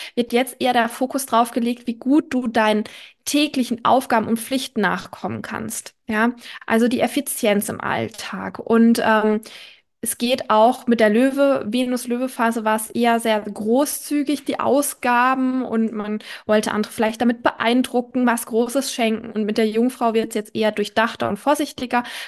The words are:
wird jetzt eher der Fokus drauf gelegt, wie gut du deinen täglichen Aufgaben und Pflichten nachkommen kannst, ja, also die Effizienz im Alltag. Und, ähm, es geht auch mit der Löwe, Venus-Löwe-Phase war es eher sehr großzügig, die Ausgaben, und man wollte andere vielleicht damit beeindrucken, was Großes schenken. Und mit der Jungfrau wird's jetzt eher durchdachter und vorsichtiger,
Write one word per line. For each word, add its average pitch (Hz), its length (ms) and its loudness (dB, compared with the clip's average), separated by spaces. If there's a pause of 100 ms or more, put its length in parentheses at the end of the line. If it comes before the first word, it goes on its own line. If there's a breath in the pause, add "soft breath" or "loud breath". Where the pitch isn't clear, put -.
(140 loud breath)
wird 233 200 -2
jetzt 254 260 0
eher 247 140 0
der 233 160 2
Fokus 262 340 -4
drauf 233 280 2
gelegt, 240 340 -2
wie 233 80 -4
gut 294 400 0
du 247 120 0
deinen 214 380 2 (400 loud breath)
täglichen 277 640 0
Aufgaben 233 420 2
und 226 100 0
Pflichten 262 440 -4
nachkommen 185 580 -4
kannst, - 540 -10 (120)
ja, 226 260 0 (340 loud breath)
also 226 200 2
die 240 140 0
Effizienz 214 680 0
im - 100 -8
Alltag. - 800 -6
Und, 226 440 4
ähm, 214 380 2 (640 loud breath)
es - 160 -6
geht 247 320 -2
auch 220 360 4
mit 233 140 2
der 214 100 6
Löwe, 269 560 2
Venus-Löwe-Phase 240 960 -2
war 220 120 2
es 226 140 -6
eher 233 280 2
sehr 220 220 0
großzügig, 269 1040 -2
die - 160 -4
Ausgaben, 254 1040 2
und 226 280 0
man 214 280 -4 (240 loud breath)
wollte 214 260 2
andere 214 220 -2
vielleicht 220 300 -2
damit 240 200 2
beeindrucken, 247 840 0
was 233 220 0
Großes 240 480 -2
schenken. 220 380 -2
Und 214 140 -2
mit 214 120 -2
der 220 100 2
Jungfrau 226 460 0
wird's 226 220 -2
jetzt 214 180 -6
eher 214 160 2
durchdachter 208 580 -2
und 202 100 -2
vorsichtiger, 262 640 -2 (240 loud breath)